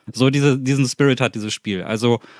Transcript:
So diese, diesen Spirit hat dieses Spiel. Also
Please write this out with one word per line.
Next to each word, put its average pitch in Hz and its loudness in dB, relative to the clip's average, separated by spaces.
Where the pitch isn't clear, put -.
So 127 4
diese, 139 2
diesen 135 0
Spirit 131 0
hat 123 -2
dieses 107 -6
Spiel. 95 -6
Also 113 0